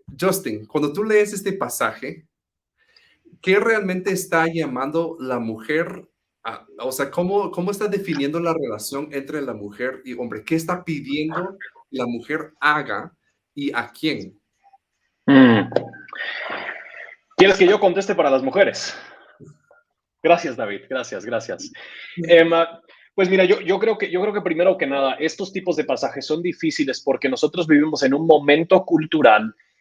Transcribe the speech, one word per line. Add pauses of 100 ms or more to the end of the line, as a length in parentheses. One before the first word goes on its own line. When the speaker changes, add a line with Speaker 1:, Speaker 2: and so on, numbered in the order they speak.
(200)
Speaker 1:
Justin,
cuando
tú
lees
este
pasaje, (1120)
¿qué
realmente
está
llamando
la
mujer (360)
a, (140)
o
sea,
cómo,
cómo
está
definiendo
la
relación
entre
la
mujer
y
hombre?
¿Qué
está
pidiendo (340)
la
mujer
haga (400)
y
a
quién? (840)
Speaker 2:
Mm. (1700)
¿Quieres
que
yo
conteste
para
las
mujeres? (1300)
Gracias,
David.
Gracias,
gracias. (560)
Em,
ah, (320)
pues
mira,
yo,
yo
creo
que,
yo
creo
que
primero
que
nada,
estos
tipos
de
pasajes
son
difíciles
porque
nosotros
vivimos
en
un
momento
cultural (280)